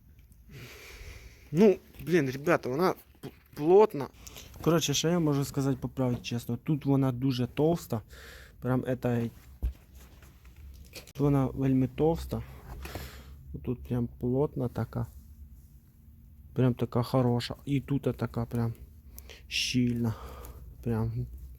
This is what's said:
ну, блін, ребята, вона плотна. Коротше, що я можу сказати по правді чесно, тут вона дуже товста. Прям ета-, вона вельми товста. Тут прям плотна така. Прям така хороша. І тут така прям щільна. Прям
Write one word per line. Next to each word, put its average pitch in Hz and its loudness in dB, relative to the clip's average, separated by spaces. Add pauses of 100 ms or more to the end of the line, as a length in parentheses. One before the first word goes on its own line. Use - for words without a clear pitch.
(1500)
ну, 185 8 (220)
блін, 143 2
ребята, 139 0
вона 156 2 (600)
плотна. 165 6 (540)
Коротше, 156 4
що 156 2
я 175 4
можу 143 2
сказати 135 0
по 131 -4
правді 123 0
чесно, 120 -4
тут 143 -2
вона 135 4
дуже 123 0
товста. 151 0 (580)
Прям 127 0
ета-, 120 0 (1900)
вона 139 4
вельми 131 2
товста. 147 0 (1200)
Тут 123 -4 (100)
прям 120 -2 (120)
плотна 131 0
така. 120 -4 (1500)
Прям 127 4
така 123 0
хороша. 123 2 (100)
І 139 0
тут 139 -2
така 120 -2
прям 117 -2 (720)
щільна. 120 0 (680)
Прям 113 0 (460)